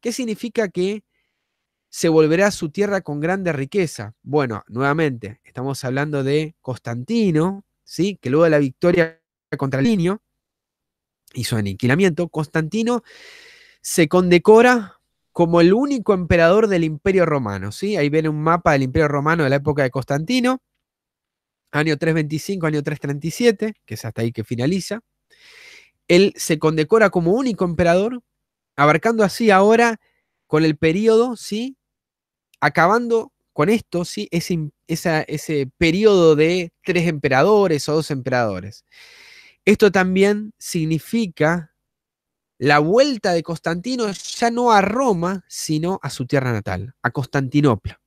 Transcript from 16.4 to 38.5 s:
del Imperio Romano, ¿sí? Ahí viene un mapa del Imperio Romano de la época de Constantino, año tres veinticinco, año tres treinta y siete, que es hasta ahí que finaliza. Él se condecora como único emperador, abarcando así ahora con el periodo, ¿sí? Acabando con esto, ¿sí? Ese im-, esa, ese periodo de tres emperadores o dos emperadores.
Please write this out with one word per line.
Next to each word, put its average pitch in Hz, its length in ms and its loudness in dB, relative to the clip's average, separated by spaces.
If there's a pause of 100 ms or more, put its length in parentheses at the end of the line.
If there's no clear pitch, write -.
del 180 160 0
Imperio 170 420 0
Romano, 104 460 -4
¿sí? 202 240 -6
Ahí 147 140 0
viene 156 200 0
un 151 120 -4
mapa 165 320 2
del 135 100 2
Imperio 147 240 0
Romano 147 360 0
de 135 60 2
la 139 80 2
época 143 260 -2
de 131 80 -2
Constantino, 240 680 -2 (1080)
año 151 260 0
tres 160 160 -2
veinticinco, 160 540 -4
año 151 160 -2
tres 151 160 -6
treinta 143 280 -6
y 165 40 -4
siete, 220 420 0 (120)
que 110 100 -10
es - 100 -12
hasta 117 160 -8
ahí 117 100 -2
que 113 120 -8
finaliza. 165 580 -4 (1080)
Él 185 280 4
se 156 240 -2
condecora 160 500 2
como 175 240 0
único 233 320 -2
emperador, 180 560 0 (540)
abarcando 165 480 2
así 208 280 2
ahora 220 480 4 (480)
con 156 160 2
el 156 140 2
periodo, 220 580 2
¿sí? 240 400 -8 (840)
Acabando 220 720 0 (200)
con 151 160 0
esto, 190 360 -2
¿sí? 208 260 -10
Ese 170 220 -4
im-, 156 180 -6 (160)
esa, 160 360 -2
ese 143 540 -4
periodo 175 580 6
de 170 360 0 (120)
tres 175 240 0
emperadores 156 840 2
o 147 60 -2
dos 156 160 -2
emperadores. 117 760 -4 (800)